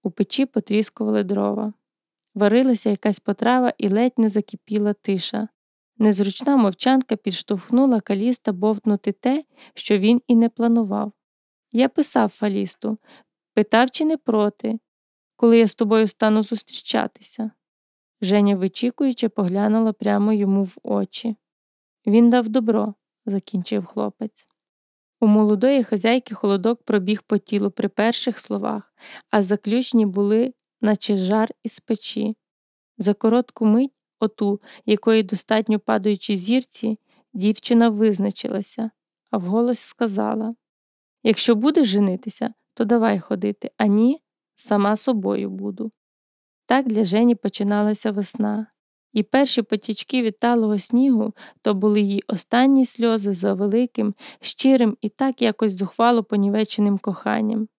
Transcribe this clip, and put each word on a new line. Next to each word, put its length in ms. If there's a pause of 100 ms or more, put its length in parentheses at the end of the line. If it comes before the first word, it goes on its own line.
У 80
печі 340
потріскували 760
дрова. 500 (600)
Варилася 540
якась 300
потрава 580
і 120
ледь 280
не 120
закипіла 640
тиша. 540 (500)
Незручна 600
мовчанка 580
підштовхнула 840
Каліста 520
бовтнути 600
те, 320 (300)
що 240
він 300
і 80
не 140
планував. 640 (600)
«Я 180
писав 400
Фалісту. 680 (560)
Питав, 380
чи 140
не 120
проти, 640 (560)
коли 220
я 100
з 80
тобою 320
стану 360
зустрічатися». 1080 (720)
Женя 320
вичікуючи 760
поглянула 640
прямо 400
йому 300
в 200
очі. 520 (720)
«Він 220
дав 200
добро», — 440 (320)
закінчив 600
хлопець. 640 (720)
У 80
молодої 560
хазяйки 520
холодок 480
пробіг 400
по 140
тілу 340
при 180
перших 500
словах, 540 (360)
а 120
заключні 640
були, 480 (280)
наче 360
жар 320 (140)
із 160
печі. 560 (600)
За 160
коротку 520
мить, 280 (260)
оту, 420 (240)
якої 380
достатньо 560
падаючій 560
зірці, 640 (340)
дівчина 560
визначилася, 1040 (400)
а 60
вголос 420
сказала: 760 (680)
«Якщо 320
будеш 320
женитися, 640 (200)
то 120
давай 340
ходити, 580
а 80
ні, 360 (340)
сама 400
собою 540
буду». 420 (760)
Так 220
для 180
Жені 300
починалася 760
весна. 560 (460)
І 100
перші 380
потічки 600
віталого 580
снігу — 540 (280)
то 120
були 280
її 260
останні 580
сльози 480
за 200
великим, 600 (280)
щирим 600
і 80
так 320
якось 360
зухвало 460
понівеченим 720
коханням. 720 (120)